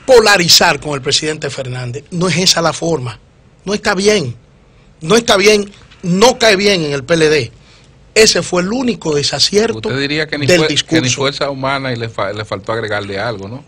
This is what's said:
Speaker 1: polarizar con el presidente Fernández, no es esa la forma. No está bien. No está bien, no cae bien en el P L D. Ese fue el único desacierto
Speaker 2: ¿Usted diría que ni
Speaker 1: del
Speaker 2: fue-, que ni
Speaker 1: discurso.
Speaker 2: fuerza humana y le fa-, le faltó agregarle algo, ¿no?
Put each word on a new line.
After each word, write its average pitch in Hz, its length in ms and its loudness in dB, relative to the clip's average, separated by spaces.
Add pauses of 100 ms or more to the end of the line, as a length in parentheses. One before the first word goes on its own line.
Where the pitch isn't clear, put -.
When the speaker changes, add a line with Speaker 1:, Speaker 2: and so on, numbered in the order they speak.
Speaker 1:
polarizar 202 720 4
con 147 140 -6
el 135 80 -6
presidente 151 480 -4
Fernández, 127 600 -8
no 180 160 -2
es 165 100 0
esa 180 240 0
la 156 120 0
forma. 135 440 -4 (480)
No 190 80 -4
está 208 220 -2
bien. 196 400 0 (680)
No 160 140 2
está 233 220 2
bien, 202 340 2 (320)
no 208 340 4
cae 220 200 4
bien 202 260 2
en 147 80 -4
el 139 120 -4
P 165 120 -2
L 156 140 4
D. 143 220 0 (600)
Ese 214 300 4
fue 180 180 -2
el 185 100 -4
único 226 440 -2
desacierto 196 640 0
Speaker 2:
¿Usted 120 220 -6
diría 151 280 -2
que 151 100 -6
ni 139 80 -2
Speaker 1:
del 180 140 4
Speaker 2:
fue-, 156 80 2
que 151 60 0
ni - 20 0 (320)
Speaker 1:
discurso. 123 80 0
Speaker 2:
fuerza 139 340 -2
humana 135 420 -4
y 120 40 -4
le 113 140 -6
fa-, 104 220 -4
le 104 140 -8
faltó 104 280 -6
agregarle 104 440 -4
algo, 101 300 -6
¿no? 123 200 -14